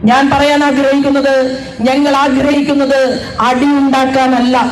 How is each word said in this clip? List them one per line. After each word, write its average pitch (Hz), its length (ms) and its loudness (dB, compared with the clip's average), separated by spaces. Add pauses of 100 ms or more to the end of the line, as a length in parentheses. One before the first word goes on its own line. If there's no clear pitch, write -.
ഞാൻ 262 260 2
പറയാൻ 285 340 2
ആഗ്രഹിക്കുന്നത്, 277 1000 0 (180)
ഞങ്ങൾ 277 340 0
ആഗ്രഹിക്കുന്നത് 277 1040 0 (200)
അടിയുണ്ടാക്കാനല്ല. 262 1160 0 (140)